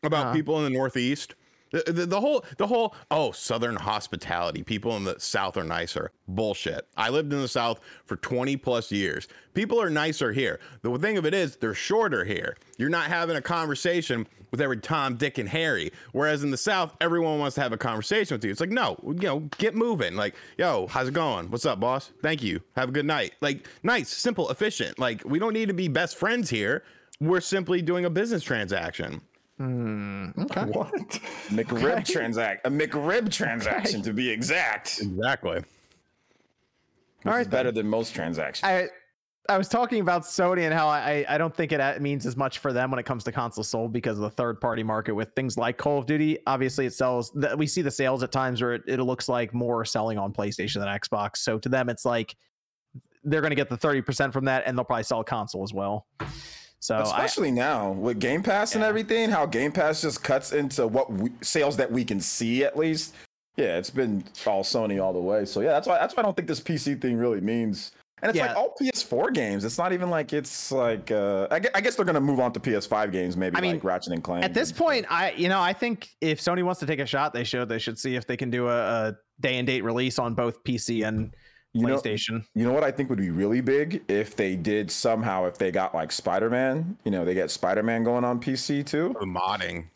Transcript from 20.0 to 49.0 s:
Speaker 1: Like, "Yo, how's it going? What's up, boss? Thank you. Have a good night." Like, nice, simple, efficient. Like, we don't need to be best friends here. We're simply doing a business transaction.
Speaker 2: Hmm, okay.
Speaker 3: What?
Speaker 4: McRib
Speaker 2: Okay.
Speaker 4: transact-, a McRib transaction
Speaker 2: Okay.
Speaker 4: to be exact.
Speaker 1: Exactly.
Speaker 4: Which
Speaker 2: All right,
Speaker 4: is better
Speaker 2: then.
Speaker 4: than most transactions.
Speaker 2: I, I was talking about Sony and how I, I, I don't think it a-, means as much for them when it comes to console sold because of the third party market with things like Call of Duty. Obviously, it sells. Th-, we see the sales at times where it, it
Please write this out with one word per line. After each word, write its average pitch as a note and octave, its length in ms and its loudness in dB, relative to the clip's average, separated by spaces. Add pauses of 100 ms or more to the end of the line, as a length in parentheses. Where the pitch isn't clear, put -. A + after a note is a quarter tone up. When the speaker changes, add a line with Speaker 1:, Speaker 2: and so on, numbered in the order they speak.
Speaker 1:
Like, G#2 200 -2 (220)
"Yo, D#3 300 2
how's B2+ 220 0
it C#3+ 60 -4
going? G#2+ 360 -2
What's A#2+ 140 -4
up, G#2+ 160 0
boss? B2+ 400 -2
Thank D3+ 220 0
you. G2 180 -2 (160)
Have B2+ 100 0
a B2+ 60 -6
good C#3+ 120 0
night." C#3+ 360 0
Like, C#3+ 260 -2 (160)
nice, G#3+ 240 2
simple, F#3 440 -2
efficient. E3 480 -2
Like, A#2 260 0
we D3 120 0
don't A3 160 0
need A3 140 0
to G3 60 0
be F3 160 0
best D#3+ 260 0
friends A3 340 0
here. A2+ 360 0 (340)
We're E3+ 220 2
simply F3+ 400 0
doing F3 240 0
a F3 40 2
business G3 320 0
transaction. F2+ 800 -2 (380)
Speaker 2:
Hmm, G#2+ 680 -4 (100)
okay. G3+ 280 -2
Speaker 3:
What? - 260 -2 (580)
Speaker 4:
McRib A#2 520 2
Speaker 2:
Okay. F3+ 120 -2
Speaker 4:
transact-, A2+ 540 -2
a - 20 2
McRib D#3 600 0
transaction G#2+ 720 -2
Speaker 2:
Okay. G2+ 80 -4
Speaker 4:
to G#2+ 40 -2
be B2 160 0
exact. A#2+ 720 0
Speaker 1:
Exactly. G2+ 540 -2
Speaker 4:
Which F2 100 -4 (1600)
Speaker 2:
All G3+ 60 2
right, A#3+ 100 2
Speaker 4:
is D#3 60 0
better B2+ 240 2
Speaker 2:
then. A2 140 0
Speaker 4:
than G#2+ 40 0
most A2+ 240 0
transactions. D#2+ 500 -4
Speaker 2:
I, F#3 240 2 (640)
I G3 60 6
was F#3+ 100 0
talking A#3+ 320 2
about F3 260 2
Sony F3+ 360 2
and D#3+ 140 2
how D#3 120 4
I, D3 120 4
I, D3 300 0
I D3 100 2
don't E3 160 0
think D#3 160 0
it D3+ 80 2
a-, C3+ 200 2
means C#3+ 280 -2
as B2+ 100 -4
much C3+ 220 -2
for C#3 120 0
them B2+ 200 2
when B2+ 80 0
it A#2 80 -6
comes A#2+ 160 -4
to A#2+ 80 -4
console A#2 320 -2
sold A2+ 280 -2
because A2+ 280 -2
of - 60 0
the G#2+ 40 -2
third A#2 320 -2
party A2+ 220 0
market A2 320 0
with A2 180 -4
things C3 240 -2
like A#2+ 220 0
Call D3 180 2
of C3 80 -2
Duty. D3+ 400 2
Obviously, C3 400 0
it B2 80 -2
sells. B2+ 380 0
Th-, C#3+ 240 0
we D3+ 100 2
see F3+ 160 0
the C#3+ 80 0
sales C3 320 2
at B2+ 100 -2
times B2+ 300 0
where A#2+ 140 0
it, - 100 -6
it C3 160 0